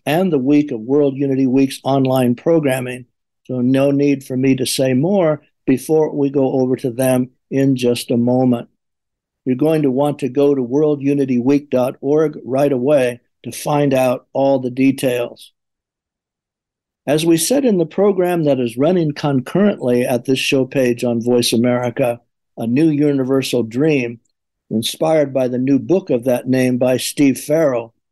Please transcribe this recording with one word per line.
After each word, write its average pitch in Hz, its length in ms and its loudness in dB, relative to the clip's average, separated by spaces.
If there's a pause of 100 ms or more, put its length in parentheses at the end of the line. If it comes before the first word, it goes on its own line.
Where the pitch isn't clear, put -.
and 175 260 0
the 147 60 0
week 147 320 2
of 117 100 -8
World 135 380 0
Unity 135 280 0
Week's 135 380 0
online 131 520 2
programming, 131 680 -2 (400)
so 127 160 -6
no 135 300 2
need 139 340 0
for 131 140 -6
me 131 180 2
to 131 80 -4
say 131 300 0
more 160 480 0 (240)
before 151 500 0
we 143 140 0
go 135 220 0
over 131 240 0
to 127 140 -6
them 127 420 -2 (180)
in 135 260 2
just 120 340 -2
a 127 60 0
moment. 123 540 0 (760)
You're 131 100 0
going 156 260 0
to 139 80 2
want 143 280 -2
to 139 100 -6
go 143 260 2
to 135 80 -2
world 147 380 0
unity 135 380 0
week 143 320 0
dot 127 320 -2
org 147 420 0
right 131 260 0
away 127 500 0 (220)
to 120 80 -12
find 147 440 -2
out 127 400 0
all 135 240 0
the 127 120 -6
details. 131 840 -2 (1500)
As 156 180 0
we 170 140 4
said 269 260 0
in 214 140 2
the 165 80 0
program 180 580 0
that 139 160 2
is 117 160 -4
running 156 360 2
concurrently 143 920 0
at 127 220 -2
this 131 120 2
show 131 280 0
page 127 380 0
on 117 180 -2
Voice 120 320 2
America, 123 680 0 (380)
A 117 80 -6
New 143 240 2
Universal 135 760 0
Dream, 123 560 -2 (480)
inspired 147 640 -2
by 131 160 -2
the 123 100 -4
new 135 200 2
book 170 320 -2
of 123 140 -2
that 123 220 -2
name 127 300 0
by 127 220 0
Steve 135 420 0
Farrell, 135 540 -2 (180)